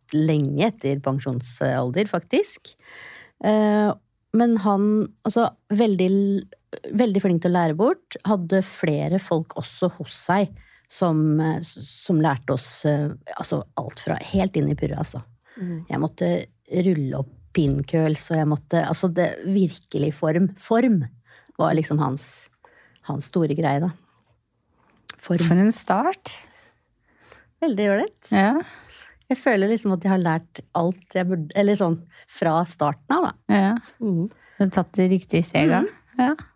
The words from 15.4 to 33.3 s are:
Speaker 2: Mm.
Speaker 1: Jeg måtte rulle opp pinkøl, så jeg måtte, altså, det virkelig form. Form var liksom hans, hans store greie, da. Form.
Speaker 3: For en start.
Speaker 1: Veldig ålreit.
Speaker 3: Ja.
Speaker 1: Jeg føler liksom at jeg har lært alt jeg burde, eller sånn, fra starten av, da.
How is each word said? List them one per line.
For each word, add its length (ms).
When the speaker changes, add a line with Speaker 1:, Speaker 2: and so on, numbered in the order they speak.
Speaker 2:
Mm. 300
Speaker 1:
Jeg 120
måtte 300
rulle 340
opp 160
pinkøl, 680
så 220
jeg 100
måtte, 380
altså, 260
det 200
virkelig 720
form. 420
Form 460
var 180
liksom 260
hans, 460
hans 220
store 300
greie, 240
da. 80
Form. 260
Speaker 3:
For 180
en 140
start. 640
Speaker 1:
Veldig 320
ålreit. 420
Speaker 3:
Ja. 220
Speaker 1:
Jeg 120
føler 300
liksom 260
at 120
jeg 80
har 80
lært 400
alt 400
jeg 140
burde, 280
eller 200
sånn, 220
fra 280
starten 540
av, 100
da. 60